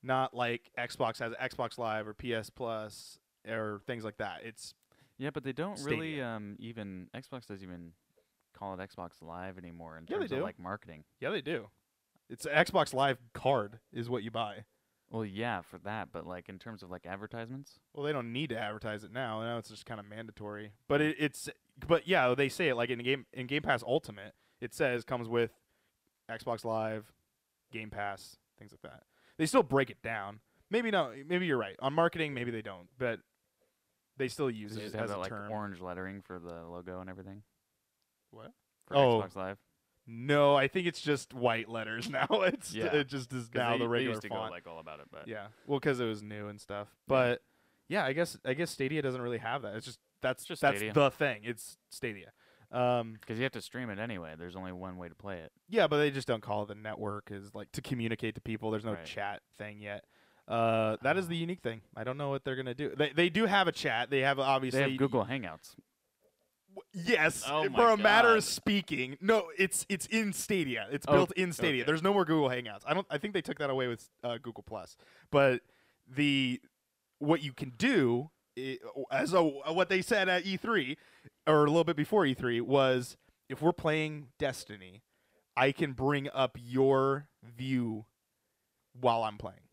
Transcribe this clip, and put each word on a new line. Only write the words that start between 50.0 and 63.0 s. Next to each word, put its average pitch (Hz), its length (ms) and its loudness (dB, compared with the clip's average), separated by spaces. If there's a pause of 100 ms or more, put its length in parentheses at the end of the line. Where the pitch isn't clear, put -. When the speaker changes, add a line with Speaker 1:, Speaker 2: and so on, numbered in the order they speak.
Speaker 1:
that's, 127 200 -2
Speaker 2:
It's - 60 -14
just 160 140 -6
Speaker 1:
that's 139 160 6
Speaker 2:
Stadia. 107 160 -2
Speaker 1:
the 143 180 6
thing. 127 340 -2
It's 117 320 -10 (120)
Stadia. 101 440 -10 (380)
Um, 120 540 0
Speaker 2:
'Cause 110 120 -6
you 120 60 -2
have 131 100 -2
to 107 80 -8
stream 123 280 -10
it 98 100 -6
anyway. 92 380 -8
There's 87 180 -12
only 92 180 -10
one 90 240 -10
way 87 120 -12
to 82 60 -20
play 98 240 -10
it. 80 120 -16 (180)
Speaker 1:
Yeah, 196 180 4
but 147 120 4
they 147 120 4
just 139 160 -4
don't 113 140 0
call 104 220 -2
it 104 40 -6
the 104 80 -10
network 104 560 -8
is, 101 240 -12
like, 104 160 -14
to - 100 -8
communicate 117 540 -2
to - 60 -12
people. 110 280 -4
There's 107 160 -2
no 110 80 -2
Speaker 2:
Right. 82 120 -10
Speaker 1:
chat 101 360 -8 (160)
thing 104 220 -12
yet. 104 260 -10 (420)
Uh, 113 560 2
that 151 140 4
is 190 80 -2
Speaker 2:
Oh. 165 40 -8
Speaker 1:
the 170 80 -2
unique 170 240 -4
thing. 113 200 -6 (140)
I 113 80 -8
don't 127 140 -4
know 143 120 -4
what 139 140 -4
they're 135 120 -4
gonna 127 200 -6
do. 143 200 -6
They, 143 160 2